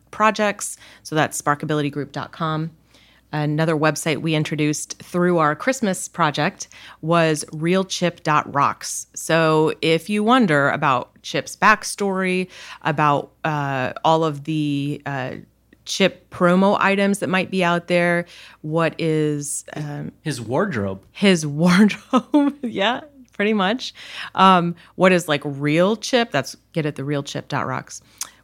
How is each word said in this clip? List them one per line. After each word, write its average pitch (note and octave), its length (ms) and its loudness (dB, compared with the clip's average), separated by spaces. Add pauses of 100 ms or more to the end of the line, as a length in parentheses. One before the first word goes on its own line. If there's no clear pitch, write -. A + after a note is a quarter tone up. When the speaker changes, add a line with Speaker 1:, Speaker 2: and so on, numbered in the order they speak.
(140)
Speaker 1:
projects. G#3 640 0 (260)
So - 140 -6
that's - 260 0
sparkabilitygroup D3 680 -2
dot - 180 -10
com. D#3+ 400 -4 (640)
Another D3+ 420 0
website D3+ 440 0
we D#3+ 180 -2
introduced D3+ 680 -2
through F3 360 0
our D3+ 180 2
Christmas G#3 500 -2
project D3+ 640 -2 (320)
was D#3+ 520 2
real E3+ 320 0
chip F3 380 -4
dot D3+ 320 0
rocks. - 600 -2
So D#3+ 580 2 (100)
if D#3+ 260 0
you G#3 140 -2
wonder F#3 480 4
about C#3 520 -2
Chip's - 340 -6
backstory, F#3 920 0 (340)
about, D3 500 0 (100)
uh, C#3 500 -2 (120)
all D#3+ 180 4
of C#3+ 220 -4
the, D3 600 -2
uh, C3+ 280 -6 (540)
Chip - 440 -2
promo F#3+ 500 4
items G3 380 2
that - 100 -4
might F#3 220 -2
be F#3 120 -2
out F3 260 0
there, F3 360 2 (380)
what D#3+ 360 0
is, D3+ 680 -2 (100)
um, D3 360 -10 (100)
Speaker 2:
His C3 180 -6
wardrobe. A2+ 720 -4
Speaker 1:
his F3+ 340 2
<laughs> D3 140 -4
wardrobe, G#3+ 1040 2
yeah, A3+ 400 -2 (320)
pretty G#3 180 0
much. G#3 400 -2 (420)
Um, F3+ 420 6 (180)
what F#3 180 4
is, F3 160 2
like, D3 160 0
real D3+ 520 0
Chip? A#3 340 -2
That's - 260 -4 (160)
get D3+ 140 -4
at D3 100 -6
the C#3 80 -8
real C#3+ 180 -4
chip - 260 -10
dot B2+ 180 -4
rocks. - 340 -10 (440)